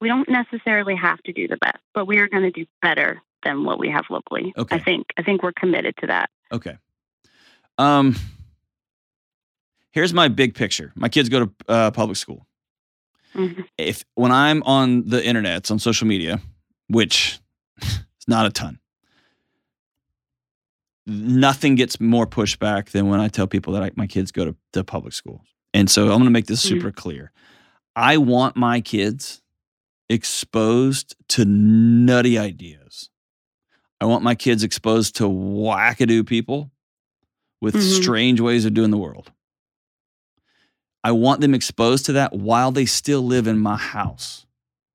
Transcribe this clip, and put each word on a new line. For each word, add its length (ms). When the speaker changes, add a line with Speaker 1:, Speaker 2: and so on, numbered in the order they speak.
Speaker 1:
We 60
don't 200
necessarily 680
have 260
to 100
do 160
the 100
best, 200
but 140
we 100
are 100
gonna 220
do 160
better 400
than 200
what 140
we 140
have 180
locally. 480
Speaker 2:
Okay. 200
Speaker 1:
I 20
think, 260
I 60
think 220
we're 80
committed 460
to 100
that. 240
Speaker 2:
Okay. 240
Um, 380
here's 200
my 160
big 280
picture. 400
My 120
kids 220
go 160
to, 60
uh, 240
public 260
school. 300
Speaker 1:
Mm-hmm. 260
Speaker 2:
If, 260
when 160
I'm 320
on 440
the 160
internet, 460
on 80
social 300
media, 340
which 500
<laughs> 240
is 440
not 200
a 20
ton, 300
nothing 720
gets 240
more 280
pushback 640
than 180
when 120
I 80
tell 200
people 260
that 100
I, 120
my 120
kids 240
go 140
to, 100
to 100
public 300
school. 300
And 160
so 220
I'm 60
gonna 140
make 160
this 180
Speaker 1:
Mm-hmm. 140
Speaker 2:
super 120
clear. 400
I 220
want 380
my 260
kids 600
exposed 1080
to 160
nutty 920
ideas. 720
I 60
want 180
my 120
kids 280
exposed 540
to 80
wackadoo 1000
people 460
with 140
Speaker 1:
Mm-hmm. 260
Speaker 2:
strange 380
ways 260
of 80
doing 180
the 60
world. 340
I 80
want 300
them 120
exposed 540
to 60
that 200
while 380
they 140
still 360
live 260
in 120
my 180
house. 680